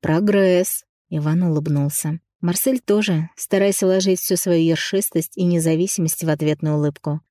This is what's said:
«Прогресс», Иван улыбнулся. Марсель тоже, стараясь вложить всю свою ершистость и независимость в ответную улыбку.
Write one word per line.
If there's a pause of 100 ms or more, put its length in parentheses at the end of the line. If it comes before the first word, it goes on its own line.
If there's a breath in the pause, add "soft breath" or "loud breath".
«Прогресс», (260)
Иван
улыбнулся. (260)
Марсель
тоже,
стараясь
вложить
всю
свою
ершистость
и
независимость
в
ответную
улыбку.